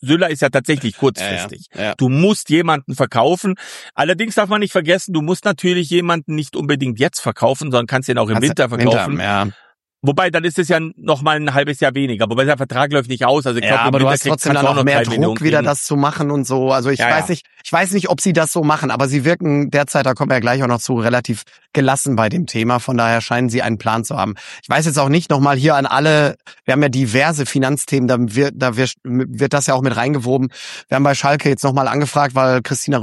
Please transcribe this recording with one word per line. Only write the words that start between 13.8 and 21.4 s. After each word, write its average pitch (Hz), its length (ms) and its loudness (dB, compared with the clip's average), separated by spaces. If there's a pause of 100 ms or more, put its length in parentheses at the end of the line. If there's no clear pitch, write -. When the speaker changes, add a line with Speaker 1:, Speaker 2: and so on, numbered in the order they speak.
Speaker 1:
im 120 60 2
Speaker 2:
aber 135 100 2
du 135 60 4
Speaker 1:
Winter 135 100 4
Speaker 2:
hast - 80 -2
Speaker 1:
kriegt 147 100 0
Speaker 2:
trotzdem 151 220 0
Speaker 1:
Sancho 143 120 2
Speaker 2:
dann 139 60 2
auch 143 40 -2
Speaker 1:
noch 131 80 2
Speaker 2:
mehr 139 180 4
Speaker 1:
drei 117 80 -2
Millionen 123 140 0 (120)
Speaker 2:
Druck, 147 60 -6
wieder 156 160 2
Speaker 1:
kriegen. 139 80 0
Speaker 2:
das 143 180 -2
zu 151 120 -4
machen 143 340 0
und 139 160 -2
so. 131 260 0
Also 131 160 0
ich 131 120 0
Speaker 1:
Ja, 120 100 2
Speaker 2:
weiß 151 180 2
Speaker 1:
ja. - 40 -4
Speaker 2:
nicht, - 140 -6 (160)
ich - 80 -16
weiß 180 220 4
nicht, 190 160 0
ob - 140 -2
sie 185 100 2
das 160 180 2
so 170 140 0
machen, 151 260 2
aber 123 180 0
sie 139 180 0
wirken 147 440 2
derzeit, 143 360 0
da 131 80 2
kommen 135 160 -2
wir 131 60 4
ja 120 40 0
gleich 123 220 0
auch 123 60 0
noch 120 120 0
zu, 131 140 -2
relativ 117 480 0 (320)